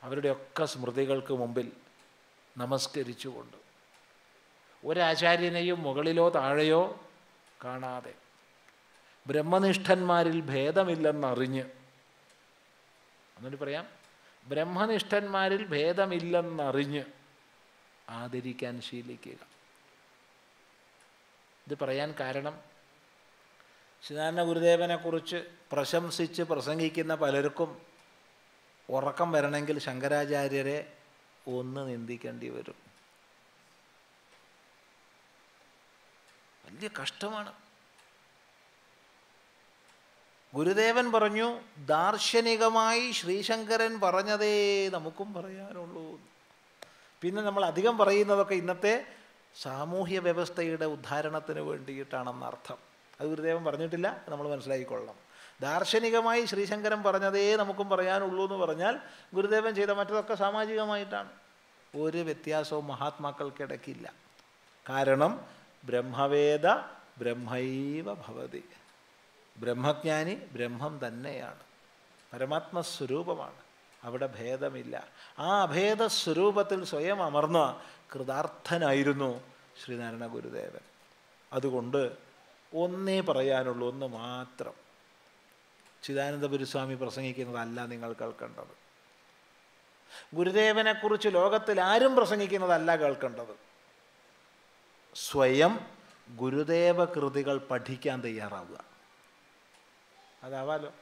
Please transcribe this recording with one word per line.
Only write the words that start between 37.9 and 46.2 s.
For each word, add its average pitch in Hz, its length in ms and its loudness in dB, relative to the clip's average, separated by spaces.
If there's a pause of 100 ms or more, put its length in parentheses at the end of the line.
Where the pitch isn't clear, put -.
ഗുരുദേവൻ 214 580 4
പറഞ്ഞു, 214 360 4 (460)
"ദാർശനികമായി 226 1160 4
ശ്രീശങ്കരൻ 220 880 0
പറഞ്ഞതേ 202 560 2 (340)
നമുക്കും 175 440 -6
പറയാനുള്ളൂ." 180 720 -12 (1160)